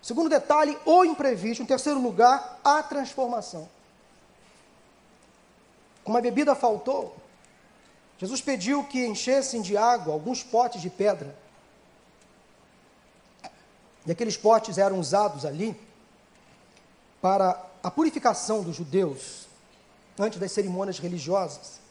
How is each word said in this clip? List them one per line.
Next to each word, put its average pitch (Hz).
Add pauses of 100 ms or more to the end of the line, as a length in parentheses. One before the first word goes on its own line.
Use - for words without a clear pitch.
Segundo 311
detalhe, 294
o 349
imprevisto. 247
Em 233
terceiro 269
lugar, 240
a 294
transformação. 240 (2250)
Como 220
a -
bebida 247
faltou, 254 (1040)
Jesus 220
pediu 269
que 254
enchessem 254
de 202
água 214
alguns 156
potes 233
de 165
pedra. 175 (2750)
E 165
aqueles 220
potes 214
eram 196
usados 170
ali 165 (1400)
para 185 (220)
a 180
purificação 240
dos 165
judeus 160 (720)
antes 196
das 180
cerimônias 190
religiosas. 175 (100)